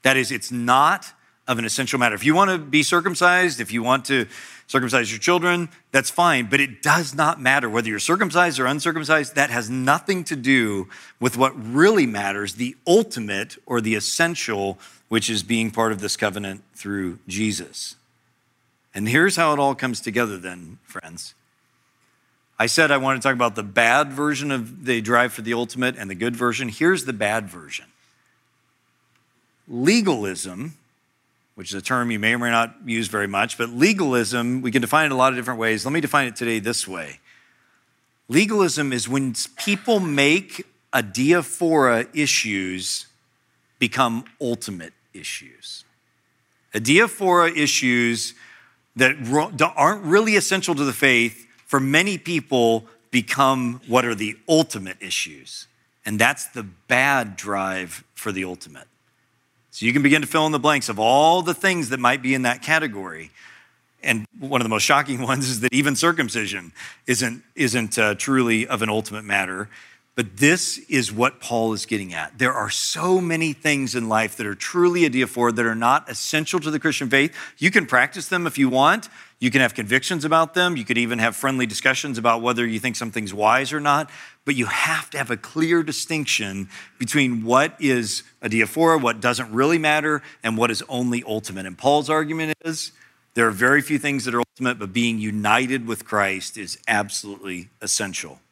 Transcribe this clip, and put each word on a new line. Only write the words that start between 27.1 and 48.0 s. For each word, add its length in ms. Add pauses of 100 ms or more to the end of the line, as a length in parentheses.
bad 360
version. 380 (1800)
Legalism, 1080 (800)
which 140
is 60
a 80
term 280
you 80
may 160
or 40
may 120
not 240 (100)
use 220
very 220
much, 300
but 100
legalism, 920
we 120
can 80
define 260
it 60
a 40
lot 160
of 40
different 240
ways. 240
Let 80
me 80
define 260
it 80
today 240
this 300
way. 320 (1080)
Legalism 640
is 160
when 260 (220)
people 440
make 640 (260)
adiaphora 1200
issues 920 (720)
become 460 (160)
ultimate 540 (200)
issues. 680 (880)
Adiaphora 840
issues 800 (640)